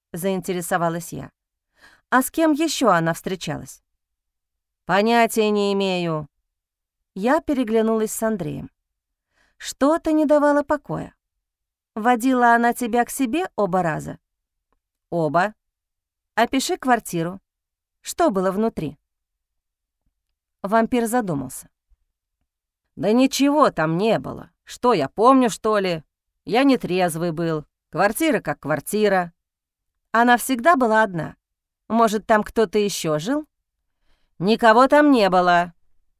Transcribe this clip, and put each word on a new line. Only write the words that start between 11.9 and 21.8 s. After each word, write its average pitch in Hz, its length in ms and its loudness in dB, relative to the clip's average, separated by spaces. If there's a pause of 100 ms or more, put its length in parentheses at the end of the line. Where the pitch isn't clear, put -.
"Водила 240 600 2
она 233 200 2
тебя 240 300 -2
к - 60 -8
себе 277 460 -4
оба 185 260 0
раза?" 147 360 -6 (920)
"Оба". 170 440 0 (800)
"Опиши 262 420 -2
квартиру. 190 640 -2 (600)
Что - 300 0
было 190 200 0
внутри?" 185 480 -4 (1600)
Вампир 226 440 0
задумался. 180 640 -6 (1300)